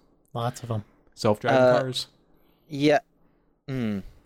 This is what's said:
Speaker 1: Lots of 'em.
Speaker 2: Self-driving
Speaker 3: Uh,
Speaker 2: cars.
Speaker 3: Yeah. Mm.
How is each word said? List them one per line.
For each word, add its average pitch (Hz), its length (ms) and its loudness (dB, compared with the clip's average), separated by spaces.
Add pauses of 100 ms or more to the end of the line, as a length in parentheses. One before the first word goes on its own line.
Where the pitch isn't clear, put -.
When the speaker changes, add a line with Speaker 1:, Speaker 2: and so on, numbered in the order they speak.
(340)
Speaker 1:
Lots 120 280 -6
of 117 80 -8
'em. 107 140 -6 (300)
Speaker 2:
Self-driving 120 480 0
Speaker 3:
Uh, 127 180 4
Speaker 2:
cars. 131 280 -6 (600)
Speaker 3:
Yeah. 147 300 2 (720)
Mm. 110 320 -4 (240)